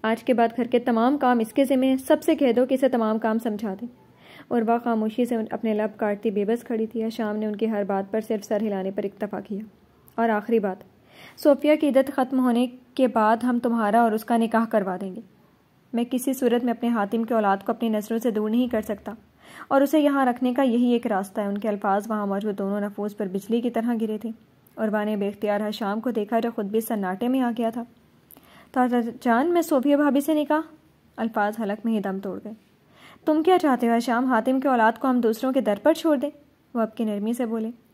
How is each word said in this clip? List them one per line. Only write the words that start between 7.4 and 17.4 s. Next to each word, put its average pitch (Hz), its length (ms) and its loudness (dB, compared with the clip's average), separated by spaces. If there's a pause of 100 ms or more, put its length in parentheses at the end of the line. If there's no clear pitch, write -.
उनकी 214 180 -2
हर 208 180 -2
बात 196 280 -4
पर 220 100 -2
सिर्फ 220 220 -4
सर 214 200 -2
हिलाने 190 280 -4
पर 196 140 -4
इक्तफा 202 340 -8
किया। 202 260 -10 (560)
"और 233 80 2
आखिरी 220 300 0
बात, 190 240 -4 (540)
सोफिया 294 380 4
की 302 120 0
इद्दत 269 220 4
ख़त्म 262 300 -2
होने 247 280 2
के - 400 -2
बाद 226 360 2
हम 247 160 2
तुम्हारा 233 440 2
और 220 100 4
उसका 220 240 0
निकाह 226 280 2
करवा 196 320 0
देंगे। 190 260 -10 (720)
मैं 240 100 0
किसी 254 280 -2
सूरत 240 300 0
में 240 100 0
अपने 233 160 -2
हातिम 226 340 0
के 226 100 -4
औलाद 202 300 2